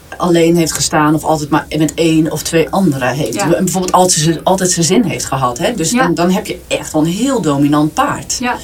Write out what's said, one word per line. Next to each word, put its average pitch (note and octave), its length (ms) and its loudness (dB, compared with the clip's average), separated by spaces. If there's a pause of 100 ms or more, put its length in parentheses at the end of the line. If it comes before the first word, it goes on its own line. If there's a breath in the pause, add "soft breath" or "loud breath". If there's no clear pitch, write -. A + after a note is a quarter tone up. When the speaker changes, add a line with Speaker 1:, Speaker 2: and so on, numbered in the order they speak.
(160)
Speaker 1:
alleen E3+ 400 4
heeft D#3+ 160 0
gestaan D3+ 420 0
of D3+ 100 -2
altijd D3+ 260 -2
maar D3+ 160 0 (120)
met D#3 160 0
één D#3+ 380 2
of D#3 100 -6
twee E3 280 0
anderen C#3 440 0
heeft. D#3 200 -4
Speaker 2:
Ja. F#3+ 200 0
Speaker 1:
En F#3+ 100 0
bijvoorbeeld F#3 280 -2
altijd F3+ 280 2
zijn, D#3 240 0
altijd F#3 260 2
zijn E3 160 0
zin G#3+ 180 4
heeft D3 200 -4
gehad, B2+ 340 -4
hè. G#3+ 160 0
Dus D#3+ 160 -2
Speaker 2:
Ja. B3 120 2
Speaker 1:
dan, F3 120 2
dan F3 160 2
heb F#3+ 160 0
je - 200 -8
echt - 260 -6
wel D#3 100 2
een D#3+ 100 2
heel A#3+ 280 0
dominant D3 540 2
paard. - 460 -2
Speaker 2:
Ja. A#3+ 240 -4